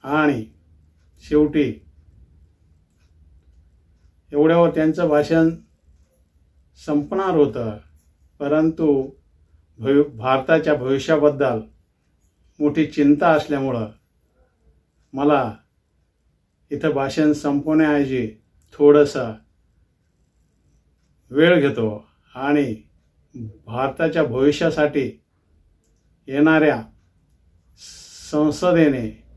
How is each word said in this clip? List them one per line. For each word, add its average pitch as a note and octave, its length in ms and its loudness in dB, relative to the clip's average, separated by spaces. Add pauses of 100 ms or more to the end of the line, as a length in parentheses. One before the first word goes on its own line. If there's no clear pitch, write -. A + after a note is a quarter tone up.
आणि C#3+ 440 -2 (760)
शेवटी D3 640 0 (2500)
एवढ्यावर E3 380 4
त्यांचं D#3+ 380 -2
भाषण D#3+ 420 2 (1400)
संपणार F3 440 -2
होतं, B2 460 -2 (600)
परंतु D3+ 720 -2 (680)
भवि-, C#3 300 2
भारताच्या C3+ 680 0
भविष्याबद्दल C#3 840 0 (1000)
मोठी D3 260 0
चिंता D3 420 2
असल्यामुळं C3+ 640 -2 (1200)
मला C3+ 440 0 (1120)
इथं C#3+ 200 -4
भाषण C#3 420 0
संपवण्याऐवजी C#3+ 1040 -2 (360)
थोडंसं C#3+ 600 4 (2000)
वेळ D#3+ 300 4
घेतो A2+ 460 -4 (280)
आणि C3+ 420 -4 (920)
भारताच्या D3 580 -4
भविष्यासाठी C#3+ 1000 -2 (1040)
येणाऱ्या D3 560 2 (1500)
संसदेने D3+ 920 0 (120)